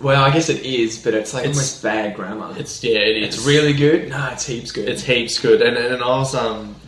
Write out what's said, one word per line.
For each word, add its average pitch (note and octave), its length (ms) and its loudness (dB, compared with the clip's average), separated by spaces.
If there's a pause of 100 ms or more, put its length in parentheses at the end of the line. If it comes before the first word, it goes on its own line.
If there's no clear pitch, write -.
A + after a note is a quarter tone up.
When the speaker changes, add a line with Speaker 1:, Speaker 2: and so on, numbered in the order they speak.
Speaker 1:
well, C#3 200 4
I C#3 80 6
guess D#3+ 200 2
it G#2 120 -2
is, A#2+ 360 -2
but A2 160 0
it's, A2 180 -2
like, C3 140 -4
Speaker 2:
It's, D3 100 0
Speaker 1:
almost - 260 -4
bad G#2+ 320 -2
grammar. F#2+ 440 -10
Speaker 2:
it's, - 260 -10
yeah, A2+ 140 2
it G#2+ 240 2
Speaker 1:
It's G2+ 160 -4
Speaker 2:
is. A#2 80 -6
Speaker 1:
really D3 260 6
good? D3 380 2
No, C#3 200 -6
it's - 140 -8
heaps A#2+ 260 -8
good. G#2+ 160 -6
Speaker 2:
It's - 160 -4
heaps A#2+ 360 0
good. A2+ 240 4
And, A#2+ 160 2
and B2 240 -2
I B2+ 160 2
was, C3+ 160 -2
um, G#2+ 400 -4 (140)